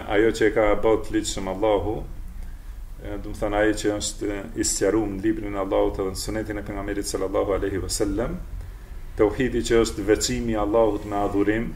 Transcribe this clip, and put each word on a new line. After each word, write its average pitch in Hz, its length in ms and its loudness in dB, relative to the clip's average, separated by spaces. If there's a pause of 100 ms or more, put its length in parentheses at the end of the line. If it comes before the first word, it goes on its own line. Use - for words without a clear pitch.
(160)
ajo 110 220 6
që 110 120 6
e - 40 2
ka 110 140 4 (140)
bot 110 320 4
ligjshëm 104 360 -2
Allahu, 101 460 2 (1040)
e, 101 160 -8
do 104 140 -8
të 104 100 -10
thonë, 104 200 2
ai 107 200 4
që 104 160 2
është, 104 320 -4
e, 101 120 -4 (200)
i - 80 0
sqaruar 104 400 2
në 98 160 -4
librin 104 320 -2
e 98 60 0
Allahut 104 360 2
edhe 95 140 -2
në - 80 -8
sunetin 104 400 -6
e - 60 -10
pejgamberit 101 420 -4
sallallahu 98 480 0
alaihi 95 240 -2
wasallam, 104 560 -2 (800)
tauhidi 117 480 2
që 117 160 6
është 110 240 -2
veçimi 117 480 2
i 107 80 0
Allahut 104 480 4
me 104 140 -2
adhurim, 101 520 2